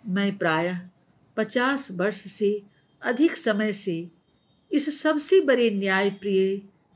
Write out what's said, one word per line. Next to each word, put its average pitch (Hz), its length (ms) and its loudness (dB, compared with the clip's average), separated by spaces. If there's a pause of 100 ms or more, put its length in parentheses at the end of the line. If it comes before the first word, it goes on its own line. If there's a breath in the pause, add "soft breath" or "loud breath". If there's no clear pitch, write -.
मैं 196 320 -2
प्रायः 170 420 0 (560)
पचास 254 540 -2
वर्ष 202 260 -2
से 202 460 -2 (400 soft breath)
अधिक 302 340 0
समय 214 360 0
से 175 380 -6 (640)
इस 294 300 0
सबसे 311 380 4
बड़े 247 300 4
न्यायप्रिय 196 920 0 (340)